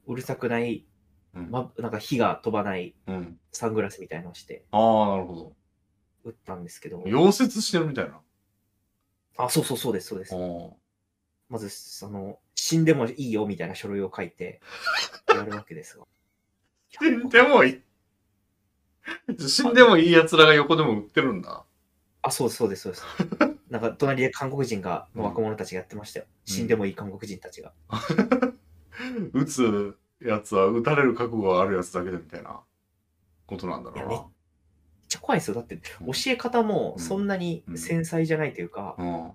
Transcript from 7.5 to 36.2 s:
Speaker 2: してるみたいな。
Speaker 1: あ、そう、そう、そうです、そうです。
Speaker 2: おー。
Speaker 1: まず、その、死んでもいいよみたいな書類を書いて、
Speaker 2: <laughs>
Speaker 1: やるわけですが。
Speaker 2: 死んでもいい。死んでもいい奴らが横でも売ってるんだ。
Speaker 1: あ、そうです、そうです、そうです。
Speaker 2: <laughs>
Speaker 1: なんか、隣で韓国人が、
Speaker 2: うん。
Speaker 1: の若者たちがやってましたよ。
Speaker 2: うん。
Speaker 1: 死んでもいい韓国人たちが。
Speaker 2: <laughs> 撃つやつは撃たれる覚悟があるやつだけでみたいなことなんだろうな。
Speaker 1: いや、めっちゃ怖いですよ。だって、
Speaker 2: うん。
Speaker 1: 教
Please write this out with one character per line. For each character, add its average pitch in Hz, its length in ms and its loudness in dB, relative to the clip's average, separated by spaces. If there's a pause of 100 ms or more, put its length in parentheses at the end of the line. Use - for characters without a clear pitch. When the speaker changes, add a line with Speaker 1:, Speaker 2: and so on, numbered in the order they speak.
Speaker 2:
し - 100 -4
て 175 80 0
る 156 60 0
み 147 80 -6
た 117 80 -6
い 80 80 -4
な。 - 100 -20 (1160)
Speaker 1:
あ、 123 120 -2
そ 156 120 2
う、 - 20 -4
そ 131 120 -4
う、 - 20 -8
そ 117 140 -4
う - 20 -2
で 95 80 -4
す、 - 80 -16
そ 104 80 -10
う - 20 -10
で 92 60 -14
す。 95 100 -10
Speaker 2:
お 87 360 -8
ー。 - 20 -20 (760)
Speaker 1:
ま 120 80 -10
ず、 104 120 -10
そ - 400 -18
の、 98 280 -12 (160)
死 - 240 0
ん 160 80 4
で 160 80 6
も 123 140 2
い 123 60 -6
い 127 180 -6
よ 107 160 0
み 98 100 -4
た 82 80 -6
い 85 40 -10
な 95 60 -12
書 - 120 -12
類 101 140 -4
を 92 140 -6
書 101 80 -8
い 87 80 -10
て、 - 280 -14 (360)
Speaker 2:
<laughs> - 380 0
Speaker 1:
や - 100 2
る - 80 -8
わ 101 120 -8
け - 100 -20
で 76 100 -14
す - 140 -20
が。 - 80 -20 (840)
Speaker 2:
死 311 200 0
ん 247 200 0
で 240 120 10
も 262 220 8
い 127 80 6
い。 - 100 -14 (1600)
死 240 280 2
ん 233 60 4
で 247 100 12
も 208 140 10
い 165 100 6
い 170 40 6
奴 165 260 8
ら 156 80 12
が 156 80 10
横 147 220 6
で 156 80 2
も 120 100 2
売 104 60 -2
っ - 100 -6
て 156 120 2
る 131 120 0
ん 90 80 -6
だ。 - 240 -14 (560)
Speaker 1:
あ、 123 100 -2
そ 131 140 -2
う 110 40 2
で - 40 -4
す、 - 40 -12
そ 120 100 2
う - 20 0
で 95 60 -4
す、 - 80 -14
そ 98 60 -6
う - 20 -8
で - 80 -12
す。 - 60 -16 (520)
Speaker 2:
<laughs> - 140 -20
Speaker 1:
な 117 80 -4
ん - 20 -4
か、 113 100 -2
隣 135 300 0
で 131 80 2
韓 135 220 -6
国 139 140 -2
人 107 160 -4
が、 87 340 -6
Speaker 2:
う 117 40 -8
ん。 - 40 -4
Speaker 1:
の 101 60 -2
若 117 120 -4
者 107 140 -2
た 98 100 -8
ち - 80 -12
が 92 60 -6
や - 60 -12
っ - 20 -20
て - 80 -18
ま 104 100 -12
し - 80 -18
た - 60 -8
よ。 - 60 -14 (220)
Speaker 2:
う - 40 -10
ん。 - 20 -4
Speaker 1:
死 117 100 -4
ん 113 40 -4
で 117 80 4
も 104 100 -2
い 98 60 -2
い - 20 -14
韓 101 180 -12
国 101 200 -14
人 90 100 -12
た - 80 -16
ち - 120 -20
が。 - 120 -20 (160)
Speaker 2:
<laughs> 254 640 0 (800)
撃 139 120 0
つ 104 520 -2 (240)
や 107 180 -2
つ 104 160 -6
は 95 120 6
撃 117 160 0
た 147 120 2
れ 143 80 4
る 127 120 4
覚 117 220 -4
悟 107 120 -2
が 90 120 4
あ 98 40 4
る 98 100 -2
や 90 80 -2
つ - 80 -10
だ 90 120 -4
け 92 80 -6
で 87 60 -8
み 80 60 -12
た 82 140 -18
い 82 60 -16
な - 180 -16 (840)
こ 98 100 -10
と 95 80 -10
な 78 140 -6
ん 62 40 -14
だ - 60 -16
ろ - 60 -18
う - 40 -8
な。 67 60 -8
Speaker 1:
い - 0 -
や、 - 40 -8
め 110 60 -2
っ - 40 -8 (880)
ち - 80 -6
ゃ - 40 -20
怖 254 160 0
い 160 40 2
で - 60 -4
す - 40 -6
よ。 101 60 -6
だ 117 60 -6
っ - 40 -16
て、 92 100 -14 (260)
Speaker 2:
う - 80 -8
ん。 - 20 -6
Speaker 1:
教 - 20 -4 (140)